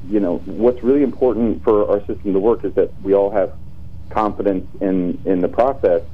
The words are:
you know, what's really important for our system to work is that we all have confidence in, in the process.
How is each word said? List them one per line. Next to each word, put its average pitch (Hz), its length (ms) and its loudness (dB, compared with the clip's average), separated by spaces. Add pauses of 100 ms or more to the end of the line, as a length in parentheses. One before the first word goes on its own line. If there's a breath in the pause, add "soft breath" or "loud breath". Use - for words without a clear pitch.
you 104 100 2
know, 87 280 0
what's 117 360 0
really 139 200 4
important 117 600 0
for 104 260 4
our 101 180 2
system - 260 -4
to 95 80 2
work 110 240 2
is - 100 -4
that 95 160 2 (120)
we 95 120 2
all 101 160 4
have 95 220 0 (580)
confidence 101 560 0 (140)
in, 92 440 0
in 92 160 0
the 90 80 0
process. 120 540 2 (120)